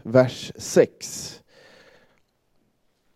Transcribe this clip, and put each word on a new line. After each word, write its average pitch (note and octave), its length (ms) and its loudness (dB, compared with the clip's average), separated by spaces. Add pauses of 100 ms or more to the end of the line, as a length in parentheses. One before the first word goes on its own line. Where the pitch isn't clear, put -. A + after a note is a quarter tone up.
vers B2+ 540 0
sex. - 760 -2 (1800)